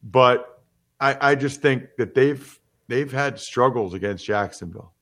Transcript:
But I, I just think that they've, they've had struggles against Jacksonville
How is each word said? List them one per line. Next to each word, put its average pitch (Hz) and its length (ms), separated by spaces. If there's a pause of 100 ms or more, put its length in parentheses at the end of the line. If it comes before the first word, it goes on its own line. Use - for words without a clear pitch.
But 123 600 (360)
I, 135 220
I 143 140
just 139 260
think 135 220 (160)
that 107 160
they've, 139 440 (280)
they've 135 240
had 135 280
struggles 117 540
against 95 320
Jacksonville 101 760